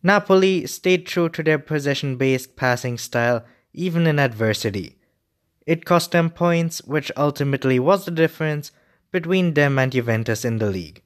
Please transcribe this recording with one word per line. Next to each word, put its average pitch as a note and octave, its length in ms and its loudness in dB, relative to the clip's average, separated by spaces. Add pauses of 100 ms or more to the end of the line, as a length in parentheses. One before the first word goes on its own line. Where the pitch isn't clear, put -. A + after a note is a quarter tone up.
Napoli F#3+ 640 2
stayed F3+ 400 -2
true E3+ 220 -2
to D#3+ 160 -6
their D#3 160 2
possession-based C3+ 960 -2
passing B2 420 -2
style, A#2+ 460 -2 (280)
even E3+ 360 0
in D3 100 2
adversity. A2 800 -2 (680)
It E3 200 -2
cost E3+ 260 2
them E3+ 180 2
points, E3+ 540 -2
which D3 340 -4
ultimately C#3 640 0
was F#3 260 2
the F3+ 60 -8
difference D#3 640 -2 (400)
between F3 400 0
them C#3 260 2
and C3 140 0
Juventus A2+ 500 0
in A2+ 140 -2
the G#2+ 140 0
league. F2 360 -8